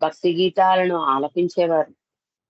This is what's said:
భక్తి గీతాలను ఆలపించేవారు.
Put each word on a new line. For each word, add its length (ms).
భక్తి 340
గీతాలను 600
ఆలపించేవారు. 1000